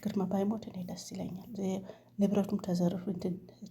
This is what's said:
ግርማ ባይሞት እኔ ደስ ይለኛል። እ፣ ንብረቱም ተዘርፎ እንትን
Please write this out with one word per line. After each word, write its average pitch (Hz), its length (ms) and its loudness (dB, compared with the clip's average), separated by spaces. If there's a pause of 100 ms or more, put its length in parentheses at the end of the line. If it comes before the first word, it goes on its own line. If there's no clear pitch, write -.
ግርማ 208 260 0
ባይሞት 202 400 0
እኔ - 180 -10
ደስ 180 240 -8
ይለኛል። - 520 -8
እ፣ 190 100 0 (460)
ንብረቱም 202 440 4
ተዘርፎ 180 480 2
እንትን 185 260 -2 (360)